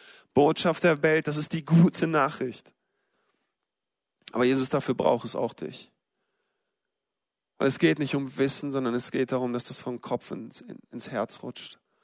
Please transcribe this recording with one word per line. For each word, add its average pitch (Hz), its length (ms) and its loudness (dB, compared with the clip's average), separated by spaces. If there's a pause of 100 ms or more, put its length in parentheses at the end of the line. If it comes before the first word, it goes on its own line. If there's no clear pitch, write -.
(340)
Botschaft 156 500 4
der 156 180 4
Welt, 156 240 4
das 151 100 -2
ist 151 160 -6
die 165 120 -4
gute 170 420 6
Nachricht.“ 143 680 -2 (1600)
Aber 123 120 2
Jesus, 131 240 2
dafür 135 260 -2
braucht 123 300 2
es 117 100 -6
auch 117 200 -4
dich. - 360 -12 (1700)
Weil 139 100 2
es 139 100 0
geht 160 220 2
nicht 147 160 -2
um 135 200 -6
Wissen, 135 360 -2
sondern 127 220 -2
es 123 180 -4
geht 131 180 0
darum, 127 220 -2
dass 120 140 -4
das - 140 -10
vom 123 200 -8
Kopf - 320 -8
ins, - 300 -12
in, - 180 -18 (100)
ins - 200 -12
Herz 113 340 -6
rutscht. - 340 -14 (260)